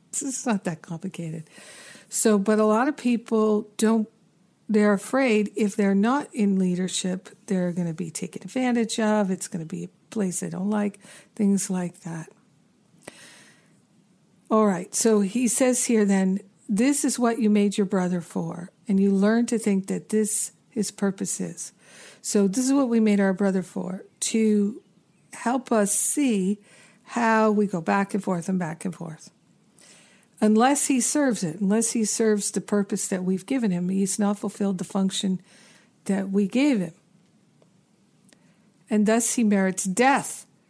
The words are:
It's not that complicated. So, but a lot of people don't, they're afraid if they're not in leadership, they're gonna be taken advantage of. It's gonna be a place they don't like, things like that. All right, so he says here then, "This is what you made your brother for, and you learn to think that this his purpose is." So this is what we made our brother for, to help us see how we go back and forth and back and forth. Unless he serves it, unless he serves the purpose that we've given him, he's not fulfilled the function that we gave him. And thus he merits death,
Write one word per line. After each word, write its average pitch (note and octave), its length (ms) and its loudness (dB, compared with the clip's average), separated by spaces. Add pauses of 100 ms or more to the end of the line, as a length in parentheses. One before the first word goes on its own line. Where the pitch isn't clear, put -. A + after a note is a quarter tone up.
(120)
It's - 340 -6
not G#3 160 -2
that D#3+ 200 -6
complicated. E3 680 -10 (580)
So, G#3+ 300 2
but G#3+ 220 2
a G#3+ 40 4
lot A3 220 2
of D4 100 -2
people A3 720 0 (100)
don't, A3 300 2 (600)
they're G#3 240 4
afraid G#3+ 640 2
if G#3 180 0
they're G3 200 2
not A#3+ 380 2
in G3+ 240 2
leadership, F#3 760 -2 (160)
they're F3+ 260 -2
gonna E3+ 220 -2
be D#3+ 180 -10
taken - 300 -10
advantage A#3+ 580 -2
of. G#3+ 320 2
It's - 160 -8
gonna E3 160 -8
be E3+ 200 -10
a F3+ 40 -12 (220)
place F#3 280 -2
they F3 120 -6
don't F#3 200 -4
like, G#3 300 -2 (340)
things G3 340 2
like F3+ 320 -6
that. E3 280 -12 (2250)
All A3 180 4
right, F#3 280 -2
so A3 260 4
he G#3+ 280 0
says B3+ 380 2
here A3 180 4
then, F#3+ 360 2 (280)
"This B3+ 360 2
is B3 140 0
what A#3 220 0
you G#3+ 100 2
made G3+ 260 2
your G3+ 100 2
brother F3+ 340 0
for, E3+ 500 -8 (160)
and G3 140 2
you G3+ 100 4
learn G#3+ 360 2
to A#3 120 0
think G3 300 0
that F#3 220 -6
this G#3+ 420 -2 (180)
his G#3 220 -4
purpose G3 480 -4
is." E3+ 320 -10 (500)
So G3+ 240 2
this B3+ 200 0
is C4+ 60 2
what C#4 160 2
we A#3 120 2
made G#3 200 4
our G3 120 4
brother F#3+ 300 0
for, F#3 420 -8 (160)
to G#3+ 600 0 (520)
help B3 400 -4
us - 200 2
see G#3 680 0 (480)
how A3+ 420 2
we G#3 160 2
go F#3 140 -4
back G3 340 0
and G3 80 -2
forth F3 260 -4
and F#3 100 0
back E3+ 260 -6
and F3+ 100 -6
forth. - 360 -14 (1080)
Unless A#3 480 4
he C4 120 2
serves B3+ 440 0
it, D#3+ 160 -4
unless G#3+ 320 2
he A3+ 120 0
serves G#3 460 0
the G3 100 -4
purpose G3+ 480 -2
that F#3 160 -4
we've F#3 220 -2
given A#3+ 240 0
him, F3+ 180 -2
he's G3 300 -2
not G3+ 200 0
fulfilled G3 400 -4
the F3+ 60 -6
function F#3+ 560 -2 (680)
that G3 240 -2
we G3 160 2
gave B3+ 340 2
him. E3 140 -6 (2000)
And G#3+ 160 4
thus A3+ 280 2
he A#3+ 100 2
merits F#3+ 400 2
death, A#3 640 0 (240)